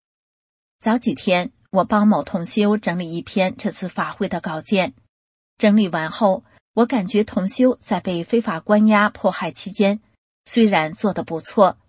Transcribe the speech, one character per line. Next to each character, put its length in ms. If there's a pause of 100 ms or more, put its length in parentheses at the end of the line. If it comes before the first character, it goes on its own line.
(800)
早 180
几 160
天， 380 (180)
我 140
帮 240
某 160
同 200
修 320
整 220
理 140
一 100
篇 340
这 140
次 180
法 220
会 180
的 120
稿 200
件， 340 (640)
整 180
理 100
完 240
后， 340 (300)
我 120
感 200
觉 160
同 240
修 340
在 200
被 240
非 160
法 180
关 300
押 200
迫 220
害 220
期 180
间， 300 (440)
虽 220
然 260
做 220
得 80
不 180
错， 380 (100)